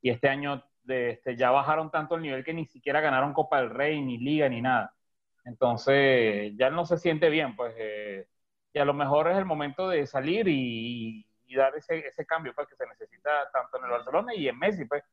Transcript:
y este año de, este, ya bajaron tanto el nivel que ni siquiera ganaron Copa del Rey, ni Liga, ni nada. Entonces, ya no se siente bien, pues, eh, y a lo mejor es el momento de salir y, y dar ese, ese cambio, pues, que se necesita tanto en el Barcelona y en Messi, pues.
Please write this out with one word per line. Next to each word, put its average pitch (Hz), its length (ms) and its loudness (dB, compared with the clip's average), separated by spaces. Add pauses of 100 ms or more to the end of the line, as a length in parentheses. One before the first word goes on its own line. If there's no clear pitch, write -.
y 240 80 4
este 123 180 2
año 143 340 -4 (200)
de, 123 280 0
este, 123 240 -6
ya 123 140 4
bajaron 151 400 2
tanto 156 260 -4
el 165 60 -4
nivel 135 220 -6
que 160 100 -6
ni 165 140 -6
siquiera 139 340 -2
ganaron 139 320 2
Copa 147 280 0
del 117 100 -2
Rey, 147 320 0
ni 123 160 -4
Liga, 143 300 2
ni 117 120 -4
nada. 120 320 0 (520)
Entonces, 120 1120 2
ya 131 120 4
no 165 160 -2
se 165 120 0
siente 165 320 2
bien, 147 260 0
pues, 117 220 -4
eh, 104 500 -8 (460)
y 151 60 -2
a 143 60 4
lo 143 80 2
mejor 147 360 2
es 185 80 2
el 190 80 0
momento 156 440 -4
de 151 160 0
salir 170 420 0
y, 117 760 -2 (220)
y 127 80 -10
dar 135 200 4
ese, 160 300 -4
ese 147 200 -10
cambio, 160 280 -4
pues, 147 140 -6
que - 80 -20
se 127 100 -6
necesita 113 440 -12 (240)
tanto 127 240 -4
en 127 80 -8
el 123 60 -4
Barcelona 156 440 -2
y 160 120 -2
en 120 120 -4
Messi, 175 260 -2
pues. 147 280 -4